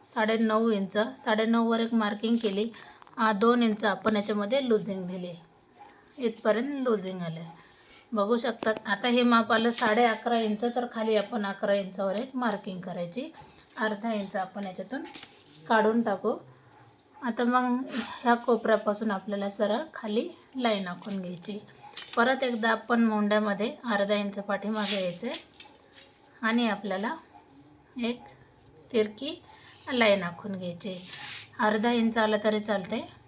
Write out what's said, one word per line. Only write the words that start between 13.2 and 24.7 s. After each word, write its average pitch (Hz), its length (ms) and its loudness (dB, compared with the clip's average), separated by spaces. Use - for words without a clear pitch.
अर्धा 220 360 -2
इंच 202 220 -6
आपण 190 280 -6
याच्यातून 190 400 -8
काढून 220 340 4
टाकू. 214 340 0
आता 240 200 -2
मग 247 420 2
ह्या 240 120 4
कोपऱ्यापासून 214 760 2
आपल्याला 202 380 -4
सरळ 208 280 0
खाली 233 360 -2
लाईन 214 320 0
आखून 190 340 -8
घ्यायची. 180 380 -10
परत 262 280 4
एकदा 233 260 0
आपण 233 340 2
मोंड्यामध्ये 214 720 2
अर्धा 208 300 2
इंच 202 240 -2
पाठीमागे 202 640 -2